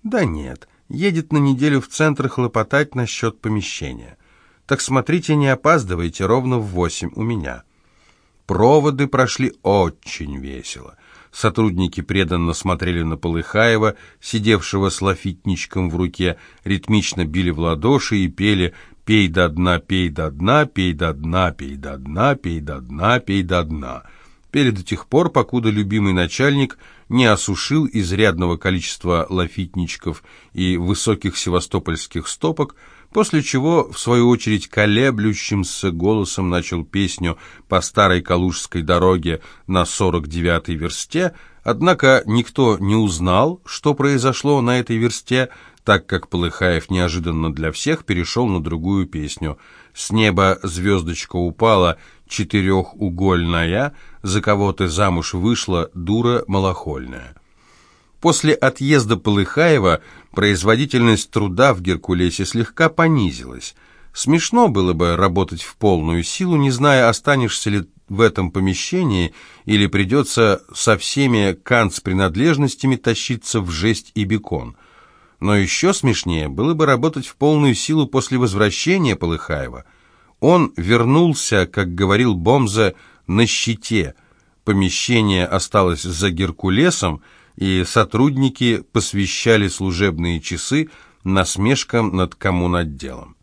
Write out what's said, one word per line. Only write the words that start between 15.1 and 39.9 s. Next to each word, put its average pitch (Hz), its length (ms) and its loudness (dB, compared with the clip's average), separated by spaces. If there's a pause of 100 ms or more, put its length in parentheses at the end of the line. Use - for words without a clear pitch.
в 82 80 -4
руке, 87 400 -2 (280)
ритмично 95 600 0
били 87 260 0
в 78 100 -4
ладоши 98 580 0
и 92 100 0
пели 95 460 0 (300)
"Пей 107 240 2
до 87 200 2
дна, 87 300 0
пей 92 320 -2
до 78 200 -4
дна, 110 360 0
пей 92 260 -2
до 80 200 -4
дна, 82 400 -2
пей 69 240 -12
до 69 200 -12
дна, 85 400 -2
пей 82 240 -6
до 73 200 -10
дна, 82 380 -2
пей 98 240 -2
до 87 220 0
дна". 65 380 -10 (500)
Пели 139 180 2
до 98 120 -6
тех - 240 -8
пор, 170 240 2
покуда 117 400 0
любимый 104 420 0
начальник 131 640 0 (320)
не 123 160 2
осушил 113 680 0
изрядного 90 680 0
количества 87 720 -2
лафитничков 87 920 -6 (300)
и 90 240 0
высоких 95 640 -2
севастопольских 85 880 -4
стопок, - 480 -4 (360)
после 185 300 2
чего, 147 480 0
в - 80 -12
свою 120 300 4
очередь, 110 400 0
колеблющимся 104 1200 0
голосом 92 600 0
начал 87 340 -4
песню 90 540 -4 (280)
по 92 140 0
старой 92 400 2
Калужской 87 640 -2
дороге 87 580 2 (260)
на 90 200 0
сорок 85 420 -2